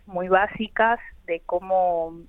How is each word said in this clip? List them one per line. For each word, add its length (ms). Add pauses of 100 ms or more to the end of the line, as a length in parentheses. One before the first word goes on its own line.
muy 220
básicas 720 (260)
de 200
cómo, 680 (140)